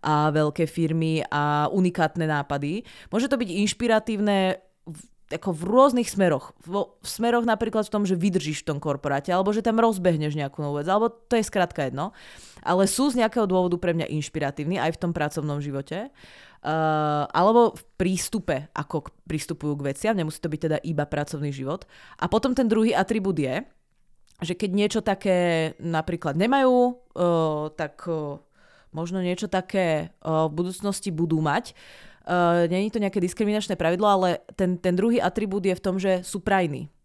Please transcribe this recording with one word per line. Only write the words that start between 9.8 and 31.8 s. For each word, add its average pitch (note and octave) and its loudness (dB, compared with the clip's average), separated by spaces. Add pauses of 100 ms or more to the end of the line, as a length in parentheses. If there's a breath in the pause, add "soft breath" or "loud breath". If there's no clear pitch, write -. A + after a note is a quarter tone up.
nejakú C#3+ -6
novú D3 -4
vec, D3 -4
alebo G#3+ 2
to - -4
je A3 2
skrátka F3 -2
jedno. C3+ -6 (480 loud breath)
Ale F#3+ 4
sú C4 2
z B3 0
nejakého A3 2
dôvodu F3+ 2
pre F3 0
mňa E3 -2
inšpiratívni D3+ -4
aj D#3+ 0
v - -10
tom E3+ -2
pracovnom D3+ -2
živote. D3 -6 (560 loud breath)
Eh, D3+ 0
alebo A3 4
v - -18 (160)
prístupe, F3 -2
ako - -6
k-, - -18 (160)
pristupujú D3+ -4
k C#3 -8
veciam, G#3+ 0
nemusí D#3+ -4
to - -6
byť D3+ -4
teda D3+ 0 (100)
iba D#3 -2
pracovný D3 -6
život. C#3 -8 (400 loud breath)
A E3 -2
potom A#3+ 2
ten A#3 2
druhý A3 4
atribút F#3+ 0
je, C#3+ -2 (720)
že F3 -6
keď G3 -4
niečo G#3 2
také F3 0
napríklad E3 -2
nemajú, B3 4
eh, D#3+ -2 (100)
tak, D3+ -8
eh, D3+ -6 (560 soft breath)
možno E3+ -4
niečo F3+ -2
také, F3+ 0
eh, - -20
v D#3+ 0
budúcnosti F#3 -4
budú D#3+ 0
mať. D#3 -2 (520 loud breath)